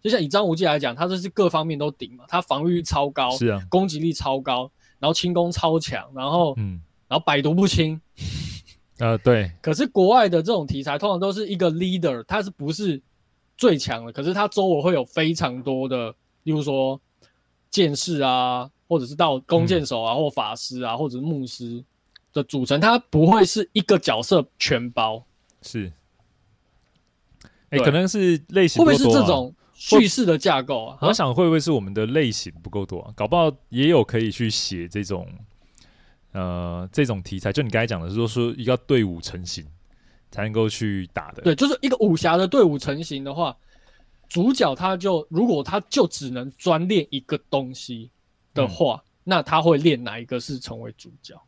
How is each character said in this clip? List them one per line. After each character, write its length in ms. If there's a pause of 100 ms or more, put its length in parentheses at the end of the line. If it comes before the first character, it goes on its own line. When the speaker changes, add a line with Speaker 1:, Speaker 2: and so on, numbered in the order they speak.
Speaker 1:
就 80
像 100
以 60
张 180
无 100
忌 100
来 140
讲， 160
他 120
就 100
是 120
各 200
方 180
面 120
都 140
顶 240
嘛， 120
他 120
防 280
御 80
力 60
超 260
高， 280
Speaker 2:
是 100
啊。 220
Speaker 1:
攻 180
击 140
力 120
超 280
高， 300 (280)
然 100
后 60
轻 180
功 180
超 280
强， 360
然 140
后， 280
Speaker 2:
嗯。 240 (260)
Speaker 1:
然 120
后 60
百 160
毒 140
不 120
侵。 340 (1000)
Speaker 2:
呃， 200
对。 420
Speaker 1:
可 140
是 120
国 220
外 200
的 140
这 100
种 140
题 160
材 160
通 120
常 100
都 120
是 160
一 80
个 140
leader， 540
他 180
是 80
不 220
是 280 (560)
最 200
强 300
的， 60
可 100
是 100
他 160
周 200
围 140
会 120
有 100
非 300
常 280
多 260
的， 220 (340)
例 80
如 100
说 360 (720)
剑 240
士 280
啊， 480 (180)
或 100
者 60
是 100
道-， 320
弓 200
箭 180
手 180
啊， 120
Speaker 2:
嗯。 20
Speaker 1:
或 140
法 260
师 260
啊， 140
或 120
者 100
是 40
牧 240
师 380 (480)
的 120
组 200
成， 160
他 180
不 280
会 180
是 300
一 60
个 180
角 240
色 240 (120)
全 340
包。 300 (380)
Speaker 2:
是。 320 (1800)
欸， 80
Speaker 1:
对。 60
Speaker 2:
可 60
能 180
是 400
类 180
型 160
不 80
够 60
多 0
啊。 20
Speaker 1:
会 60
不 60
会 20
是 80
这 60
种 280 (200)
叙 340
事 160
的 140
架 240
构 240
啊？ 160
Speaker 2:
我 100
想 220
会 100
不 80
会 80
是 100
我 80
们 140
的 140
类 260
型 180 (120)
不 80
够 160
多 140
啊？ 140
搞 140
不 80
好 160 (160)
也 200
有 140
可 160
以 120
去 180
写 400
这 160
种， 240 (1040)
呃， 580
这 140
种 180
题 160
材， 140
就 100
你 60
刚 120
才 60
讲 140
的 80
说， 180
说 300
一 80
个 120
队 280
伍 160
成 240
型 220 (640)
才 140
能 80
够 140
去 460
打 200
的。 100
Speaker 1:
对， 120
就 140
是 140
一 80
个 80
武 180
侠 220
的 100
队 140
伍 160
成 260
型 180
的 100
话， 220 (760)
主 240
角 220
他 220
就， 340
如 160
果 160
他 160 (100)
就 180
只 240
能 260
专 320
练 220
一 100
个 180 (120)
东 220
西 380 (440)
的 120
话， 380
Speaker 2:
嗯。 80 (120)
Speaker 1:
那 180
他 180
会 160
练 260
哪 160
一 60
个 160
是 180
成 220
为 160
主 240
角？ 140 (140)